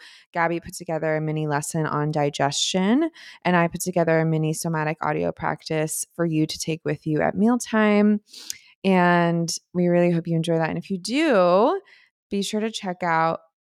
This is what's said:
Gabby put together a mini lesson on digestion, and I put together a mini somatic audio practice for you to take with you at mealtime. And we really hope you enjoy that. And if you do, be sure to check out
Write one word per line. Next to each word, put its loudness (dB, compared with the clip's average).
Gabby -2
put -16
together -4
a -2
mini -2
lesson -2
on -2
digestion, 0
and 2
I 4
put -8
together 2
a 2
mini 0
somatic -4
audio -2
practice -4
for -2
you 0
to -8
take -6
with -4
you 0
at 0
mealtime. 2
And 2
we 2
really 4
hope -2
you 0
enjoy 0
that. -2
And -6
if -10
you -4
do, 2
be -2
sure -4
to -4
check -8
out 0